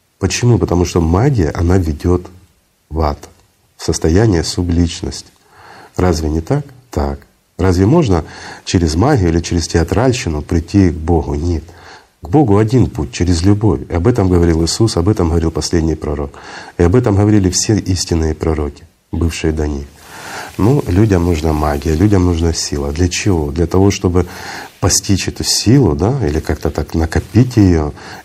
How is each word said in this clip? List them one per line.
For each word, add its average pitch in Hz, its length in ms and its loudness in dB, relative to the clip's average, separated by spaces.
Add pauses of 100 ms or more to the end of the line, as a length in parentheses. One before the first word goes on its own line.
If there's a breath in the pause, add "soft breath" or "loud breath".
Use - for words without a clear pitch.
(200)
Почему? 120 380 0
Потому 87 280 0
что 90 160 0
магия, 92 520 2
она 87 240 2
ведёт 87 480 0 (640)
в 76 100 -8
ад, 76 300 -2 (480)
в - 80 -18
состояние 87 580 2
субличности. 85 840 -4 (680 loud breath)
Разве 82 340 0
не 80 120 -2
так? 143 240 -4 (260)
Так. 71 280 -4 (380)
Разве 92 280 2
можно 113 380 2 (420 loud breath)
через 82 300 0
магию 104 340 2
или 82 120 2
через 85 260 -4
театральщину 87 720 0
прийти 87 480 2
к 76 60 -4
Богу? 78 400 -2
Нет. 78 280 -4 (580 loud breath)
К - 80 -16
Богу 113 280 4
один 117 300 2
путь — 73 260 -6
через 85 300 0
любовь. 101 460 2
И - 40 -8
об 85 140 0
этом 117 220 2
говорил 85 360 4
Иисус, 113 320 0
об 85 100 0
этом 90 220 2
говорил 82 220 0
последний 80 440 -2
пророк. 73 360 -8 (460 loud breath)
И 87 60 2
об 87 120 6
этом 120 200 4
говорили 104 340 4
все - 280 0
истинные 82 560 -2
пророки, 76 500 -4 (280)
бывшие 82 420 -2
до 78 140 -2
них. 71 180 -6 (720 loud breath)
Ну, 123 300 2
людям 92 380 2
нужна 82 280 0
магия, 76 420 -2
людям 95 300 2
нужна 82 280 0
сила. 71 380 -6
Для 82 180 0
чего? 82 420 -2
Для 82 160 -2
того, 98 240 2
чтобы 90 340 0 (540 loud breath)
постичь - 480 -2
эту - 160 -8
силу, 107 520 2
да, 107 320 0
или 73 120 -2
как-то 80 300 -4
так 82 260 -6
накопить 104 600 0
её 82 340 4 (340 loud breath)